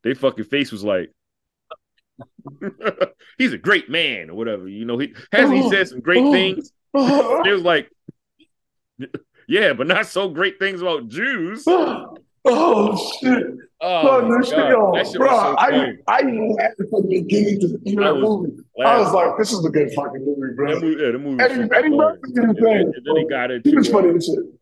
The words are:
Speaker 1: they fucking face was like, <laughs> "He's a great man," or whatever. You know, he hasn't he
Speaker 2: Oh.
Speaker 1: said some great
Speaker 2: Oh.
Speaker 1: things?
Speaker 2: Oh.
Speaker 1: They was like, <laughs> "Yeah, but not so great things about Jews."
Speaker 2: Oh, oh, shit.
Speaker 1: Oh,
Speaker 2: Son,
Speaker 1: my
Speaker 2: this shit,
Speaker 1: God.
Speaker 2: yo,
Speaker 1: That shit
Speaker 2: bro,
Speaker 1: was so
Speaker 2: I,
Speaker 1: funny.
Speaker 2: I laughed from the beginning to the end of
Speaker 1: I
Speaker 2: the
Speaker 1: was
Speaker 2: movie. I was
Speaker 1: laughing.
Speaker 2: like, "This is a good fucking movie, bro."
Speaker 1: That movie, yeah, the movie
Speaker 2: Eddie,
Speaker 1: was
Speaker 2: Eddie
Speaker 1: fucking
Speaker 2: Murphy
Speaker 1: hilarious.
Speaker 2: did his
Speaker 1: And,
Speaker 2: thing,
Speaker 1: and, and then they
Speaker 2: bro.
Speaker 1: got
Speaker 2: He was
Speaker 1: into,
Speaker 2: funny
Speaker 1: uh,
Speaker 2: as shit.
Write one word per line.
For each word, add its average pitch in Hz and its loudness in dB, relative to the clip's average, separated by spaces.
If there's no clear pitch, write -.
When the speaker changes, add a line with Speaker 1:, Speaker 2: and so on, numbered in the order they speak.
Speaker 1:
they 123 -2
fucking 131 -2
face 143 -4
was 101 -12
like, 95 -2
<laughs> - -
"He's 254 2
a - -10
great 180 0
man," 131 -2
or 85 -16
whatever. 104 -6
You 104 -12
know, 120 -4
he 143 -6
hasn't 254 4
he 269 2
Speaker 2:
Oh. 226 0
Speaker 1:
said 190 0
some - -12
great 180 2
Speaker 2:
Oh. 285 4
Speaker 1:
things? - -2
Speaker 2:
Oh. 277 2
Speaker 1:
They 196 2
was 185 0
like, 165 0
<laughs> - -16
"Yeah, 185 2
but 127 -4
not 190 0
so 190 -4
great 180 -4
things 190 -4
about 151 -4
Jews." 202 -6
Speaker 2:
Oh, - 0
oh, 226 2
shit. 254 2
Speaker 1:
Oh, 214 4
Speaker 2:
Son, 226 0
Speaker 1:
my 240 2
Speaker 2:
this 262 0
shit, 302 -2
Speaker 1:
God. 285 2
Speaker 2:
yo, 208 4
Speaker 1:
That 185 0
shit - -10
Speaker 2:
bro, 262 4
Speaker 1:
was 240 4
so - 0
Speaker 2:
I, 277 4
Speaker 1:
funny. 120 0
Speaker 2:
I 254 2
laughed - -2
from 202 0
the 190 -2
beginning 202 0
to 170 0
the 160 -6
end 202 0
of 202 0
Speaker 1:
I - 2
Speaker 2:
the 156 2
Speaker 1:
was - 0
Speaker 2:
movie. - -12
I 139 4
was 185 2
Speaker 1:
laughing. 180 2
Speaker 2:
like, - -6
"This 214 -2
is 180 -4
a - 0
good 147 0
fucking 135 -8
movie, 135 -6
bro." 143 -2
Speaker 1:
That 170 -4
movie, 156 -2
yeah, 123 0
the 123 -4
movie 143 -2
Speaker 2:
Eddie, 254 0
Speaker 1:
was 226 -2
Speaker 2:
Eddie 311 2
Speaker 1:
fucking 285 2
Speaker 2:
Murphy 311 2
Speaker 1:
hilarious. 254 -14
Speaker 2:
did 247 2
his 226 4
Speaker 1:
And, 208 2
Speaker 2:
thing, 226 4
Speaker 1:
and, 160 0
and 127 -14
then 156 -2
they 156 2
Speaker 2:
bro. - -6
Speaker 1:
got 127 -4
Speaker 2:
He 127 2
was 247 4
Speaker 1:
into, 214 2
Speaker 2:
funny 185 4
Speaker 1:
uh, 175 2
Speaker 2:
as 165 0
shit. - -2